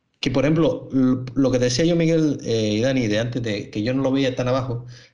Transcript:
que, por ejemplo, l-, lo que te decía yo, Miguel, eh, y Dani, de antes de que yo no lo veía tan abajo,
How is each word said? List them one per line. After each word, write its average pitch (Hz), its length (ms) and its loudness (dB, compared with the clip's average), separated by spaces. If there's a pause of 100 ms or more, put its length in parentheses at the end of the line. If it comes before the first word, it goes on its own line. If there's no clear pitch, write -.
(200)
que, 131 120 -2
por 131 120 2
ejemplo, 156 480 0
l-, 127 320 2 (120)
lo 131 160 2
que 123 80 2
te 123 60 2
decía 160 200 2
yo, 170 100 2
Miguel, 160 480 2
eh, 110 300 0
y 110 80 0
Dani, 131 260 0
de 104 120 0
antes 123 220 -4
de 104 280 -6
que 107 120 -4
yo 123 120 -2
no 135 100 -2
lo 131 80 0
veía 135 240 0
tan 123 140 -2
abajo, 123 360 -2 (280)